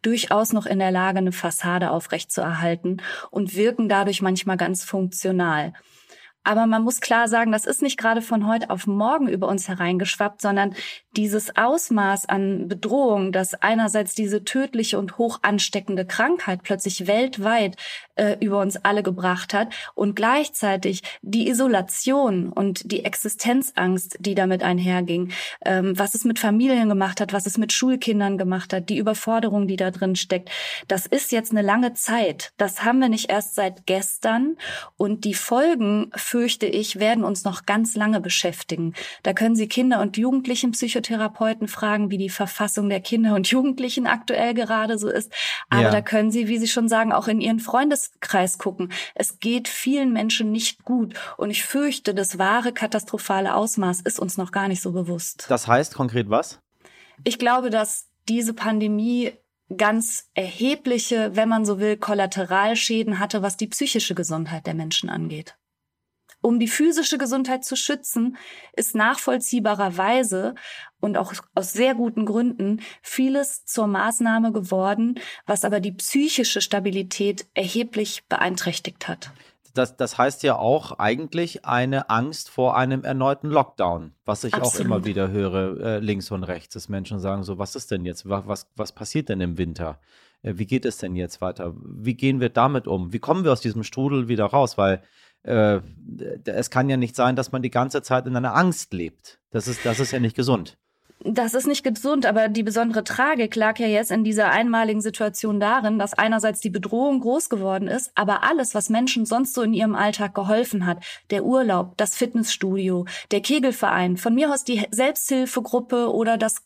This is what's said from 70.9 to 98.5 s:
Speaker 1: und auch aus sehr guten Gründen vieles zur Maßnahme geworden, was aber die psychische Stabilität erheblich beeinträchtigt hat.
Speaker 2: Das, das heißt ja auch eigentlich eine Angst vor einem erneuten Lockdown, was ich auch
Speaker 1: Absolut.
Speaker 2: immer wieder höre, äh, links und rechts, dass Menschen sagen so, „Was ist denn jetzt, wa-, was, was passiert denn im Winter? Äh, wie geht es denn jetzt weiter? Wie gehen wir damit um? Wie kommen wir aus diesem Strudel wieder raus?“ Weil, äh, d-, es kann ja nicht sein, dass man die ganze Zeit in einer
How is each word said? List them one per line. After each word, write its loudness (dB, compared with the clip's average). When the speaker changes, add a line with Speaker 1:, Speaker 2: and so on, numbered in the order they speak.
Speaker 1:
und -2
auch -2
aus -2
sehr 2
guten 0
Gründen 0
vieles 0
zur 0
Maßnahme 2
geworden, 0
was 0
aber 0
die -2
psychische 0
Stabilität -2
erheblich -4
beeinträchtigt -2
hat. -10
Speaker 2:
Das, 0
das -2
heißt 2
ja 2
auch 0
eigentlich -2
eine 0
Angst -2
vor 2
einem 0
erneuten 0
Lockdown, 0
was -2
ich -2
auch -2
Speaker 1:
Absolut. 0
Speaker 2:
immer 0
wieder 0
höre, -2
äh, -2
links -2
und -4
rechts, -10
dass -12
Menschen -6
sagen -4
so, -8
„Was -6
ist -12
denn -4
jetzt, -10
wa-, -4
was, -8
was -8
passiert -6
denn -2
im -2
Winter? -6
Äh, -6
wie -4
geht -2
es -4
denn -6
jetzt -6
weiter? -6
Wie -6
gehen 0
wir 0
damit 2
um? -4
Wie -4
kommen 0
wir 4
aus 0
diesem -4
Strudel -2
wieder 2
raus?“ 2
Weil, 2
äh, 2
d-, -10
es -4
kann 0
ja 2
nicht -2
sein, 2
dass -4
man -4
die -4
ganze 0
Zeit 0
in -2
einer -2